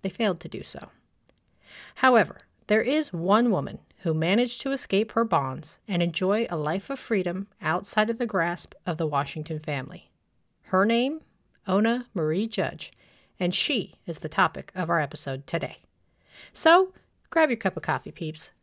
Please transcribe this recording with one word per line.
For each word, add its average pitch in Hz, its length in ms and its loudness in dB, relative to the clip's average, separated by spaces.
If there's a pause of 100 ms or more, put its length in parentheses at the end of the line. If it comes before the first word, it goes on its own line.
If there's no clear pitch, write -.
they 196 80 -6
failed 196 300 0
to - 100 -12
do - 140 -10
so. - 260 -14 (1040)
However, 240 460 4 (260)
there 214 160 4
is 294 320 0
one 202 380 4
woman 147 260 -2 (220)
who 165 160 0
managed 196 460 0
to 269 100 -2
escape 220 400 -2
her 226 120 2
bonds 147 540 -2 (100)
and 180 140 0
enjoy 185 480 0
a 170 80 -4
life 156 320 -4
of 269 80 -6
freedom 185 480 -2 (160)
outside 190 480 0
of 233 80 -4
the 240 80 -2
grasp 175 480 -2 (140)
of 160 100 -4
the 160 80 -2
Washington 151 540 -2
family. 143 500 -8 (540)
Her 190 200 2
name, 247 380 2 (460)
Ona 226 480 2
Marie 175 320 0
Judge, - 440 -4 (480)
and 180 140 0
she - 400 -2 (140)
is 160 120 -8
the - 80 -8
topic - 460 0
of 175 160 -4
our 170 100 2
episode 139 460 -4
today. - 380 -6 (680)
So, 370 420 4 (360)
grab 320 220 2
your 226 60 -2
cup - 200 -2
of 156 60 -8
coffee, 151 280 -4
peeps. 156 380 -10 (140)